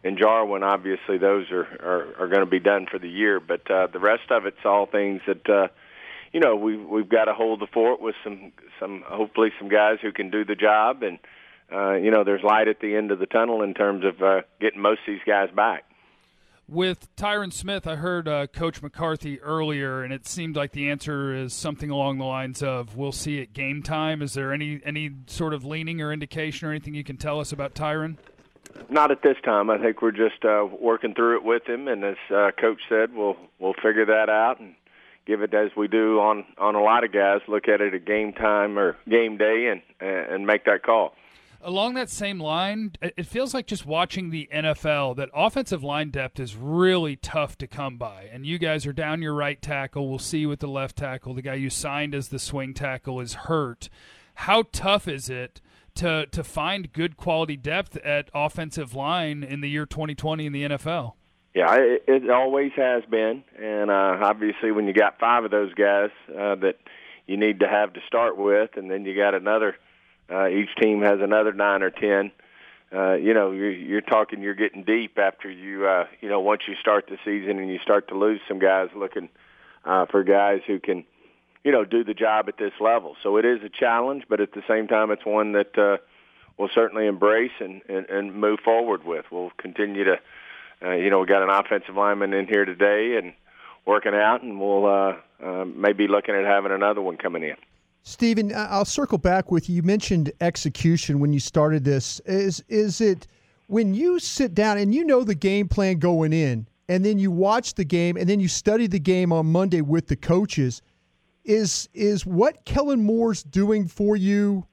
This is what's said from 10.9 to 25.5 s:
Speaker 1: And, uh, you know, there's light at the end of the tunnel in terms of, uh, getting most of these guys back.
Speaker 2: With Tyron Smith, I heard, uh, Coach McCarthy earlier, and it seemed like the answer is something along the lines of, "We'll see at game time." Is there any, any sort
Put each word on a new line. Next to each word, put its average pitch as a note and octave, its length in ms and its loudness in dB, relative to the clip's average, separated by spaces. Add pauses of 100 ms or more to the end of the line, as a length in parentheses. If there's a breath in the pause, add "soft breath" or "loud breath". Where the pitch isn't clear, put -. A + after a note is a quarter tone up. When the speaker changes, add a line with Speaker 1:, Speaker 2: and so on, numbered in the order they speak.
Speaker 1:
And, F#2 160 -6 (560 loud breath)
uh, G2 200 0
you G2 180 2
know, G#2+ 120 6
there's G2 200 2
light G#2+ 240 4
at G#2+ 120 0
the G#2 160 -4
end G#2+ 160 0
of G2 60 0
the F#2+ 80 -2
tunnel A2+ 380 0
in G2 100 -4
terms G2+ 320 0
of, F#2+ 160 0
uh, F#2+ 200 4 (200)
getting G#2 180 -2
most G#2 280 2
of G#2 60 -4
these F#2+ 120 -8
guys G2 240 2
back. F2 340 0 (840 soft breath)
Speaker 2:
With F3+ 460 -4
Tyron G3+ 360 -4
Smith, F#3+ 360 -8
I D#3+ 80 -6
heard, E3+ 320 -4
uh, C#3+ 200 -2
Coach E3 360 -6
McCarthy D3+ 580 -8
earlier, C#3+ 600 -4
and B2+ 100 -8
it C3+ 140 -12
seemed D#3+ 280 -8
like C#3+ 180 -4
the C#3+ 160 -4
answer C#3 440 -6
is C3 200 -8
something D3 360 -8
along C#3 300 -2
the C3 60 -6
lines C3 360 -6
of, B2 340 -6
"We'll C#3 180 -6
see C#3+ 280 -6
at G#2+ 120 -14
game C3+ 280 -6
time." D#3 400 -4
Is C#3 140 -8
there C3+ 180 -4
any, D3 320 -6
any D3+ 260 -8 (140)
sort D#3+ 280 -6